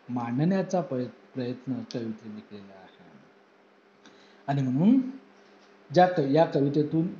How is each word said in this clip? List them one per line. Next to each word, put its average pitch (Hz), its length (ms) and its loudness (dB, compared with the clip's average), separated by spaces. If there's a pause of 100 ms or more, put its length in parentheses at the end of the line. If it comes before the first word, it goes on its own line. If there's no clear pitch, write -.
मांडण्याचा 151 720 -2
प्रय-, 127 540 -8
प्रयत्न 127 380 -6
कवितेने 110 680 -10
केलेला 98 380 -20
आहे. 90 320 -20 (1400)
आणि 139 160 0
म्हणून 170 380 4 (920)
ज्या 180 120 8
क-, 156 240 0
या 156 140 6
कवितेतून 156 600 0 (140)